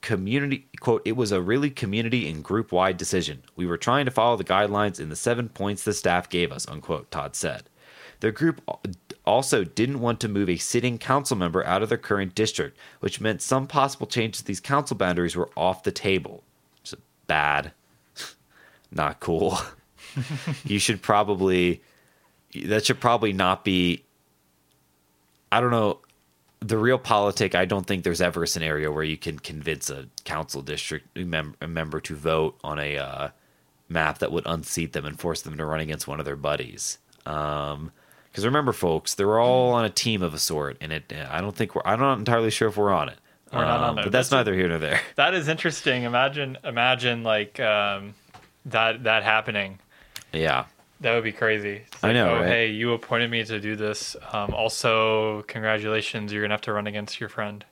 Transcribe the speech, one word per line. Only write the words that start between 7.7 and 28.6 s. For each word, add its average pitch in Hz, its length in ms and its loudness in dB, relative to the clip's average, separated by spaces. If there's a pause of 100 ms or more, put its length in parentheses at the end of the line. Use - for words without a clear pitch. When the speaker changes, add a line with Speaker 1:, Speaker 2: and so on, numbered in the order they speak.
Speaker 1:
Their 110 120 2
group 156 340 0
al-, - 140 -8 (460)
also 117 360 2
didn't 120 380 0
want 117 200 0
to 113 80 0
move 101 200 0
a 87 80 2
sitting 120 400 0
council 135 400 0
member 87 300 2
out 95 160 2
of 107 80 -2
their 113 80 2
current 98 360 -2
district, 90 440 0 (220)
which - 200 -4
meant 107 220 -2
some 131 240 0
possible 135 400 0
changes 113 340 -2
to - 60 -14
these 98 140 -4
council 139 360 -2
boundaries 87 400 2
were 87 180 -2
off 92 280 0
the 98 100 -2
table. 92 500 -2 (380)
It's - 140 -14 (320)
bad. 73 460 0 (600)
<laughs> - 580 -20
Not 76 300 -2
cool. - 420 0
<laughs> - 60 -10 (960)
You 104 140 0
should 101 240 0
probably, 92 800 2 (840)
that 107 220 2
should 127 140 0
probably 113 340 4
not 92 300 2
be, 90 400 2 (1500)
I 107 80 4
don't 123 100 2
know, 110 280 2 (640)
the 110 180 0
real 123 200 4
politic, 101 560 2
I 92 120 4
don't 95 200 0
think 95 160 -2
there's 87 200 0
ever 87 220 2
a 82 40 -2
scenario 76 440 -2